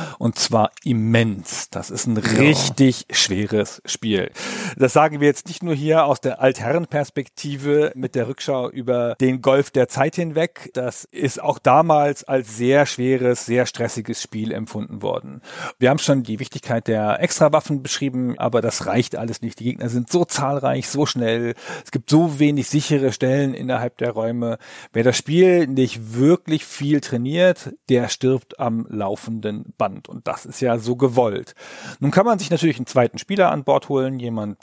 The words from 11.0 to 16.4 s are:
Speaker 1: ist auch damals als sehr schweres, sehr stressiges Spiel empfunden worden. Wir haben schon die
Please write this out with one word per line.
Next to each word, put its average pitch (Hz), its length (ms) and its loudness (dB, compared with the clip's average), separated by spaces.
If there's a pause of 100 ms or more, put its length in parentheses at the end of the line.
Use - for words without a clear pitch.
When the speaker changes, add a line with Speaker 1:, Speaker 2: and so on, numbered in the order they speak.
Speaker 1:
ist - 380 -6
auch 147 160 -2
damals 147 640 4
als 120 320 -2
sehr 131 300 4
schweres, 123 580 0
sehr 120 220 2
stressiges 117 560 -6
Spiel 110 300 -6
empfunden 107 500 -8
worden. 107 400 -6 (360)
Wir 123 120 4
haben 151 80 2
schon 139 240 0
die 110 180 -8